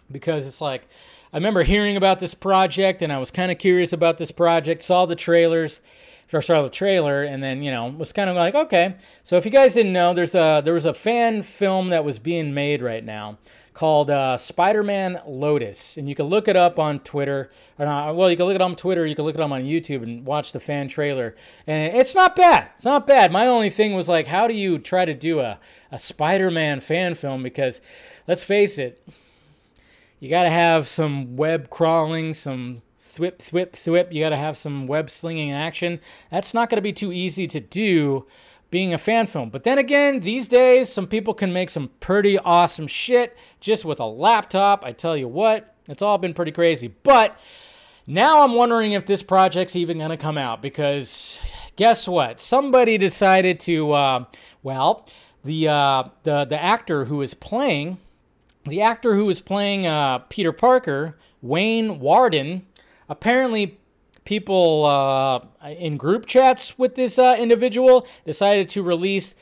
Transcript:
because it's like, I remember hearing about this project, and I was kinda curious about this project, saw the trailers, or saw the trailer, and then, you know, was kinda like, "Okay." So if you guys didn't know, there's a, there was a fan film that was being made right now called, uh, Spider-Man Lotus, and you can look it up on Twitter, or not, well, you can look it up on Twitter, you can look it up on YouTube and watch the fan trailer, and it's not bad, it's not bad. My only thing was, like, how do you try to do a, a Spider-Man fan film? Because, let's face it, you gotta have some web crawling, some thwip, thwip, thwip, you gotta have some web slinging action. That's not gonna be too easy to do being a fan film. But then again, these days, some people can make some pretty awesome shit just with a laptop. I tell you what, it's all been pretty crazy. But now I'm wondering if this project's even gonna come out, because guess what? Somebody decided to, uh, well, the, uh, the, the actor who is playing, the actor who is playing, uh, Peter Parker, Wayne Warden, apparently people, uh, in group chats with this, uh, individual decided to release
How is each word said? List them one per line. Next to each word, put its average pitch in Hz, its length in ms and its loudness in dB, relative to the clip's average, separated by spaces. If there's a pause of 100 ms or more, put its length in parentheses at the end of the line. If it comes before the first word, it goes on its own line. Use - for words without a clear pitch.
(100)
because 139 360 -6
it's 135 140 -16
like, 135 280 -8 (440)
I - 40 -8
remember 185 260 0
hearing 202 340 2
about 190 240 2
this 175 140 -8
project, 190 680 0
and 151 100 -4
I 139 60 -4
was 131 120 -8
kinda 180 260 -4
curious 180 360 2
about 165 260 0
this 160 120 -8
project, 165 520 0
saw 180 220 2
the 165 120 -2
trailers, 165 640 2 (520)
or 160 80 0
saw 156 220 2
the 131 80 -6
trailer, 156 520 0
and 139 200 -8
then, 135 200 -6
you 143 80 -6
know, 120 160 -6
was 147 260 -10
kinda 196 200 -2
like, 180 220 0
"Okay." 196 400 2 (300)
So 175 120 0
if 175 80 2
you 220 60 -6
guys 254 240 6
didn't 214 180 2
know, 175 220 2
there's 170 200 0
a, 156 300 4
there 165 100 2
was 160 120 0
a 151 80 0
fan 226 480 0
film 190 480 -2
that 165 140 0
was 135 140 -6
being 151 360 -4
made 143 280 -2
right 113 220 -6
now 107 340 -12 (340)
called, 147 380 0
uh, 135 260 0
Spider-Man 196 880 -2
Lotus, 135 720 -4
and 143 120 -10
you 143 60 -8
can 143 120 -4
look 202 200 0
it 196 100 4
up 175 220 4
on 151 220 -2
Twitter, 139 500 -6 (280)
or 147 80 -4
not, 147 280 -4
well, 180 160 4
you 175 60 0
can 175 80 0
look 190 100 0
it 185 60 0
up 185 80 0
on 170 80 -8
Twitter, 175 300 -2
you 151 80 -4
can 151 100 -6
look 156 100 -4
it 156 60 -6
up 147 100 -2
on 131 140 -6
YouTube 147 380 -6
and 117 240 -12
watch 147 260 -6
the 139 80 -10
fan 143 260 -6
trailer, 131 480 -6 (320)
and 156 300 -4
it's 262 180 2
not 370 220 4
bad, 339 400 6
it's - 80 -10
not 277 220 0
bad. 220 260 6
My 214 140 2
only 233 240 2
thing 214 240 0
was, 175 140 -4
like, 160 180 2
how 185 200 0
do 233 80 -2
you 190 240 -2
try 185 260 -2
to 160 100 -4
do 147 260 -4
a, 110 180 -6 (320)
a 131 80 -14
Spider-Man 160 800 -2
fan 175 340 -4
film? 135 280 -8
Because, 127 380 -6 (480)
let's 175 160 -2
face 202 320 0
it, 127 260 -10 (1160)
you 135 100 -14
gotta 170 220 2
have 165 360 4
some 139 500 -4
web 156 340 -2
crawling, 160 640 0
some 127 480 -10 (160)
thwip, - 400 -8
thwip, 180 320 -6
thwip, 175 420 0
you 151 80 -4
gotta 156 160 0
have 147 200 -6
some 139 300 -10
web 143 220 -4
slinging 160 440 -8
action. 165 480 -6 (300)
That's 165 220 -6
not 226 160 0
gonna 220 140 -2
be 202 100 -4
too 190 200 -8
easy 180 340 -6
to 143 140 -8
do 151 680 -2 (440)
being 180 240 -2
a 156 40 -4
fan 226 280 0
film. 123 240 -8
But 135 140 -10
then 262 140 0
again, 277 420 2
these 214 280 -6
days, 254 400 6
some 190 180 -6
people 214 280 -4
can 185 180 -4
make 180 180 -4
some 139 200 -8 (100)
pretty 196 380 2
awesome 170 480 2
shit 240 500 0 (240)
just 214 240 -2
with 151 160 -6
a 117 60 -4
laptop. 196 800 2
I 123 80 -10
tell 165 240 -4
you 127 120 -6
what, 214 460 -2 (140)
it's 147 140 -12
all 202 160 2
been 175 160 -6
pretty 165 180 -6
crazy. 156 360 0
But 226 500 4 (680)
now 269 360 6
I'm 247 120 4
wondering 233 380 2
if 196 140 -2
this 196 160 -2
project's 185 540 2
even 170 220 -4
gonna 156 180 -6
come 151 220 -6
out, 117 240 -6
because 143 800 -6 (360)
guess 226 300 4
what? 151 340 -2
Somebody 247 580 2
decided 190 600 2
to, 156 320 -2
uh, 135 320 2 (380)
well, 135 440 -2 (380)
the, 156 240 -2
uh, 139 360 2 (180)
the, 143 220 0
the 147 180 -6
actor 175 440 -2
who 143 160 -4
is 131 120 -8
playing, 185 640 -4 (680)
the 160 160 -4
actor 226 340 2
who 208 140 0
is 180 100 -4
playing, 202 460 -4
uh, 143 320 0 (100)
Peter 170 240 -4
Parker, 165 640 0 (260)
Wayne 208 560 -2
Warden, 165 680 0 (420)
apparently 226 720 -2 (460)
people, 185 600 2
uh, 135 560 2 (260)
in 156 300 -8
group 190 300 -2
chats 262 520 2
with 254 160 0
this, 254 240 -2
uh, 254 200 6
individual 247 680 4 (200)
decided 196 420 2
to 202 140 -6
release 180 600 -2